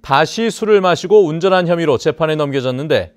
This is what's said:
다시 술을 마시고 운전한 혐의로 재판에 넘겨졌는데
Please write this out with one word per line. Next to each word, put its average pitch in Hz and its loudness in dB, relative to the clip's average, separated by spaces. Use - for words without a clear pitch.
다시 160 0
술을 208 2
마시고 185 2
운전한 175 0
혐의로 165 0
재판에 156 -2
넘겨졌는데 135 -2